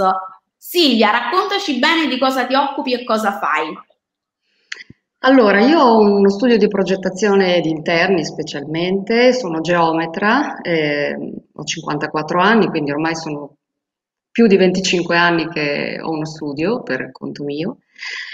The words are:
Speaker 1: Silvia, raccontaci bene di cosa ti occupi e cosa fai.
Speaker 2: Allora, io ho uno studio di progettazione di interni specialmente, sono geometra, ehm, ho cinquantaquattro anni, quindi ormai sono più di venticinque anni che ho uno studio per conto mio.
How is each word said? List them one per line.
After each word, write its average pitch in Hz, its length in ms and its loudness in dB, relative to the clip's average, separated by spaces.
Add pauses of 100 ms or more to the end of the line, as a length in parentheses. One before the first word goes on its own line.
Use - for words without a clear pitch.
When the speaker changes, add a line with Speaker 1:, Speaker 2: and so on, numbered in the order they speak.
(560)
Speaker 1:
Silvia, 233 540 2
raccontaci 311 680 -2
bene 320 260 2
di 254 120 -2
cosa 262 280 0
ti 262 80 -2
occupi 269 400 -2
e 240 80 -4
cosa 214 360 -2
fai. 156 380 -4 (1500)
Speaker 2:
Allora, 233 340 6
io 294 200 4
ho 233 200 6
uno 202 280 4
studio 226 300 2
di 202 100 4
progettazione 190 920 0
di 160 80 -2
interni 170 560 0
specialmente, 185 1040 0
sono 165 300 -4
geometra, 175 1000 0
ehm, 147 720 -2 (220)
ho - 100 -14
cinquantaquattro 151 760 -4
anni, 202 260 4
quindi 147 240 -4
ormai 160 260 -2
sono 147 400 -10 (720)
più 233 160 4
di 196 120 6
venticinque 185 580 0
anni 170 320 2
che 147 500 -4
ho - 120 -8
uno 156 160 -4
studio 156 560 -4
per 127 280 -6
conto 143 320 -12
mio. 151 360 -6 (560)